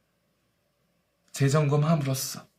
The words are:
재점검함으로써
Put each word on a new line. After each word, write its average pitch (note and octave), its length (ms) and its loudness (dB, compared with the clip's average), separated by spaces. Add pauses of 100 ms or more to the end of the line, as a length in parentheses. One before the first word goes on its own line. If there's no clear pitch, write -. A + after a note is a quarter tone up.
(1300)
재점검함으로써 C#3+ 1120 0 (140)